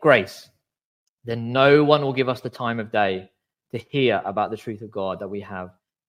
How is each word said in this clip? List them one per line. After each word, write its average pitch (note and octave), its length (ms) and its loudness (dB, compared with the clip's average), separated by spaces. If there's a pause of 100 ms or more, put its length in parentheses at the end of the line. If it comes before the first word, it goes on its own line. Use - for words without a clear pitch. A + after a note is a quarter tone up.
grace, B2 480 2 (760)
then A#2 280 -8
no C#3 300 6
one D3 200 4
will C3+ 100 -2
give B2+ 160 0
us B2 120 -4
the B2 100 -12
time A#2 280 -6
of A2 140 -10
day G2 380 -2 (400)
to A#2+ 80 -8
hear A#2+ 460 0
about G2 260 -4
the A2 60 -8
truth G#2+ 260 -12
of G#2 80 -16
God F#2+ 300 -6
that G2+ 80 -10
we G2+ 120 -10
have F#2 300 -12 (380)